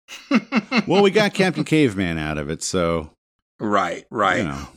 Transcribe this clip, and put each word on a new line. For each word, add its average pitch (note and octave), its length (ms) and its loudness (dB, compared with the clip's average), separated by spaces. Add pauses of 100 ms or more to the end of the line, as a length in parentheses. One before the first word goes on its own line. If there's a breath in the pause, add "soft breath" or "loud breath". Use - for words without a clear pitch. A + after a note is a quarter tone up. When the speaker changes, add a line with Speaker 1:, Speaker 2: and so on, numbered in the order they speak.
Speaker 1:
<laughs> - 800 -2
Speaker 2:
Well, G3 160 4
we F#3+ 80 6
got G3+ 220 2
Captain F3 300 0
Caveman G2+ 540 2
out D2+ 200 -4
of D2 120 -6
it, D#2+ 140 -6
so. E2+ 480 -2 (480)
Speaker 1:
Right, F#2+ 520 -2
right. F#2+ 260 2
Speaker 2:
You G2 80 -2
know. C#2+ 320 -8